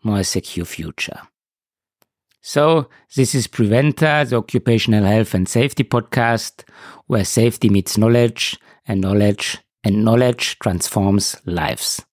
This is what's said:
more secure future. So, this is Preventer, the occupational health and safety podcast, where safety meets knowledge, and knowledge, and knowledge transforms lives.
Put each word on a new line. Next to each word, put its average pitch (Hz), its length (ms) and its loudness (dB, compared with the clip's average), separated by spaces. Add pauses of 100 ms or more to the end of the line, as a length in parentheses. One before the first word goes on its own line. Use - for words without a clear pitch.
more 104 200 0
secure - 440 -6
future. - 560 -12 (1200)
So, 151 480 2 (240)
this 135 200 0
is 123 120 0
Preventer, 147 800 2
the 123 100 -2
occupational 113 680 0
health 107 280 2
and 92 160 0
safety 127 360 0
podcast, 117 800 -2 (420)
where 104 180 0
safety 117 460 2
meets 98 260 0
knowledge, 117 640 2 (280)
and 98 140 -2
knowledge, 101 560 0 (260)
and 107 220 0
knowledge 123 540 0
transforms 98 880 -2
lives. - 680 -6